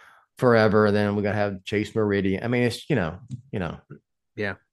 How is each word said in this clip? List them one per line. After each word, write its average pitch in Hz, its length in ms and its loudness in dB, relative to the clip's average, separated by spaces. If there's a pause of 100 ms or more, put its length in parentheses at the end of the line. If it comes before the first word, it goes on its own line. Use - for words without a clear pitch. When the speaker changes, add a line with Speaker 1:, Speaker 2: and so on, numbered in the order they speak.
(380)
Speaker 1:
Forever, 107 480 4
and 101 100 2
then 104 200 0
we're 104 80 -2
gonna 104 120 -2
have 101 280 -4
Chase 107 320 -4
Meridian. 101 480 0
I 117 40 -4
mean, 123 160 0
it's, - 260 -4
you 156 60 0
know, 90 240 -4 (320)
you 117 80 -8
know. 82 200 -8 (560)
Speaker 2:
Yeah. 104 200 -6 (180)